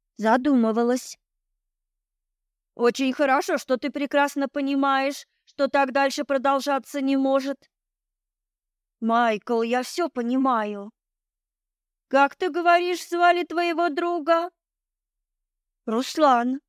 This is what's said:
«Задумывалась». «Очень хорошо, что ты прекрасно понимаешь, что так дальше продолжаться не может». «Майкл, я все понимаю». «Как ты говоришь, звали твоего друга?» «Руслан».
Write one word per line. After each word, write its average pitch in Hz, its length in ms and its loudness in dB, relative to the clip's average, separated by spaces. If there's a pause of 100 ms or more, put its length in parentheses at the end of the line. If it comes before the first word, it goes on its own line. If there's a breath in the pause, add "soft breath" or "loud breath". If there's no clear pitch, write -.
(160)
«Задумывалась». 233 1000 2 (1600)
«Очень 254 380 0
хорошо, 285 440 0
что 254 200 -2
ты 285 140 -6
прекрасно 285 580 -2
понимаешь, 277 760 -2 (180)
что - 220 -2
так 277 240 0
дальше 277 320 0
продолжаться 277 760 -2
не 269 160 0
может». 269 520 -2 (1300)
«Майкл, 226 640 0
я 240 220 -2
все 330 260 -4
понимаю». 233 840 -2 (1160)
«Как 277 280 2
ты 370 140 -2
говоришь, 349 580 2
звали 349 360 2
твоего 339 460 -2
друга?» 339 600 -2 (1400)
«Руслан». 254 840 0